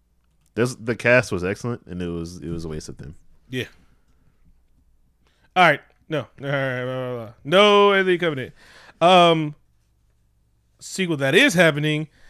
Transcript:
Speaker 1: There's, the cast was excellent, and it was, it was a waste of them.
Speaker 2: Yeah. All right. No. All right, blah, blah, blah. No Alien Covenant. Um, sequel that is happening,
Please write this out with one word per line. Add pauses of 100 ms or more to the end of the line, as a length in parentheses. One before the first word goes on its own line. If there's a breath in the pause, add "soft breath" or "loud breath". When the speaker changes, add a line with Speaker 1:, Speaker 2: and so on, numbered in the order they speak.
(540)
Speaker 1:
There's,
the
cast
was
excellent,
and
it
was,
it
was
a
waste
of
them. (340)
Speaker 2:
Yeah. (1900)
All
right. (280)
No.
All (140)
right,
blah,
blah,
blah. (120)
No
Alien
Covenant. (460 soft breath)
Um, (1200)
sequel
that
is
happening, (220 soft breath)